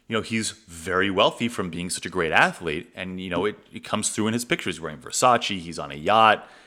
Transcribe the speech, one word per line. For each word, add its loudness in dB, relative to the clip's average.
you -2
know, 0
he's -4
very -2
wealthy 2
from -4
being -6
such -8
a -8
great 0
athlete. 0
And, -10
you -6
know, 0
it, -2
it -16
comes -2
through -2
in -2
his -4
pictures. -4
He's -14
wearing -10
Versace. 2
He's -10
on -8
a -10
yacht. 6